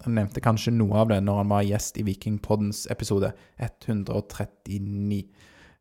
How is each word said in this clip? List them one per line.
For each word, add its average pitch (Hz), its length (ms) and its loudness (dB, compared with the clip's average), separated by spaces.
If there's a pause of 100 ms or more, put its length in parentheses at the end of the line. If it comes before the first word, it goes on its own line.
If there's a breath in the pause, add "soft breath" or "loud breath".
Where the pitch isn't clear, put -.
(160)
nevnte 104 260 -2
kanskje 117 300 2
noe 107 260 4
av 113 100 4
det 104 140 4
når 101 140 2
han 101 120 2
var 101 140 4
gjest 101 360 -2
i - 40 -2
Vikingpoddens 104 880 -2
episode 101 420 0 (240 soft breath)
ett - 300 -8
hundre 107 300 -2
og 104 120 -4
trettini. 101 960 -4 (560 soft breath)